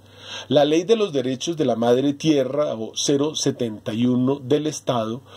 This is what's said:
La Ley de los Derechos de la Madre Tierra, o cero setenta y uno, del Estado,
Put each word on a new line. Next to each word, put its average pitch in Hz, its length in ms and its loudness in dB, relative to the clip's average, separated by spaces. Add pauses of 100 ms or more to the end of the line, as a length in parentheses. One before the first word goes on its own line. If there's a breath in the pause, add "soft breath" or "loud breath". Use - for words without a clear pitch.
(480 loud breath)
La 143 160 4
Ley 160 200 2
de 226 120 4
los 202 160 0
Derechos 131 460 -2
de 147 80 0
la 117 100 2
Madre 123 380 2
Tierra, 143 600 0
o 110 200 -8
cero 147 400 0
setenta 117 580 -4
y 117 140 0
uno, 127 300 2
del 147 300 0
Estado, 123 540 -4 (160 loud breath)